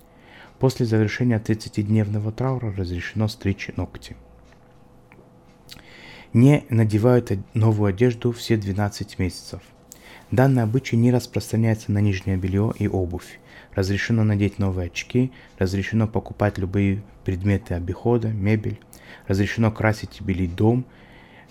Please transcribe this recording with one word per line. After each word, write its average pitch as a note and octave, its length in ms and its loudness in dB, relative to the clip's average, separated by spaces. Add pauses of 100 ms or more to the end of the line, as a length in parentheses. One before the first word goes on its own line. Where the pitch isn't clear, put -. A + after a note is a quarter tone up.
(580)
После C3 280 2
завершения A2 520 2
тридцатидневного G#2+ 920 -2
траура B2 420 -4
разрешено F#2 540 -4
стричь - 480 -4
ногти. - 400 -10 (2250)
Не C3+ 380 6
надевают A2+ 600 2
од-, F#2+ 80 -4 (120)
новую G#2+ 380 2
одежду A#2 420 0
все A2+ 240 -2
двенадцать G2+ 600 -4
месяцев. F#2 420 -6 (680)
Данный B2+ 320 4
обычай A#2 340 0
не A#2+ 160 4
распространяется A2+ 800 -2
на G2+ 80 2
нижнее F#2+ 380 0
белье G2 400 0
и G#2 100 -2
обувь. F2+ 520 -6 (340)
Разрешено G2+ 500 0
надеть G2+ 340 0
новые F#2 280 -2
очки, B2+ 460 -2 (260)
разрешено G2 500 0
покупать - 500 -2
любые G2 440 0 (220)
предметы F#2+ 500 -2
обихода, A2 540 -2
мебель, G#2+ 500 0 (480)
разрешено G2+ 440 2
красить - 500 -4
и - 40 -12
белить F2+ 300 -2
дом, A2+ 300 4 (680)